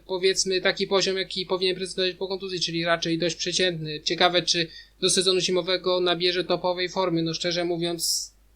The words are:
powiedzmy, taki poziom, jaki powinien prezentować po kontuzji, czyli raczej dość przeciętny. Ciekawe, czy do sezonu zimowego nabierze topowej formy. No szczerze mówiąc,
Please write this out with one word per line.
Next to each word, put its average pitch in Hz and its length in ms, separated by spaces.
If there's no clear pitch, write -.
powiedzmy, 185 540
taki 190 260
poziom, 190 300
jaki 185 300
powinien 185 300
prezentować 185 380
po 185 140
kontuzji, 185 320
czyli 165 240
raczej 170 340
dość 165 180
przeciętny. 165 640
Ciekawe, 175 420
czy 170 240
do 185 100
sezonu 185 300
zimowego 180 600
nabierze 180 440
topowej 180 440
formy. 170 340
No 160 120
szczerze 175 300
mówiąc, 170 680